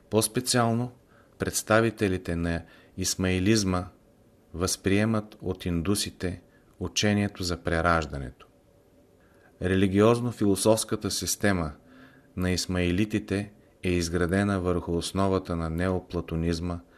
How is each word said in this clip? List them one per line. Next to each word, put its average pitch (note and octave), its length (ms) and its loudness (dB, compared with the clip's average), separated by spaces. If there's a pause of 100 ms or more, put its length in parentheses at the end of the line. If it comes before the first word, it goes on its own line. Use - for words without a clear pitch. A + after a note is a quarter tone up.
(100)
По-специално, A#2 800 0 (460)
представителите G2 960 0
на E2+ 260 -2 (340)
исмаилизма F#2 920 0 (640)
възприемат G#2 880 0
от F#2+ 240 -6
индусите F2+ 760 -2 (380)
учението G2+ 600 0
за F2 140 -2
прераждането. D#2+ 920 -2 (1160)
Религиозно-философската G#2 1500 2
система F2+ 640 -2 (640)
на F2+ 140 0
исмаилитите F#2+ 1040 0 (300)
е F#2 80 0
изградена F2+ 720 0
върху F2 360 0
основата F#2 600 0
на E2 140 -2
неоплатонизма, E2+ 1120 -2 (160)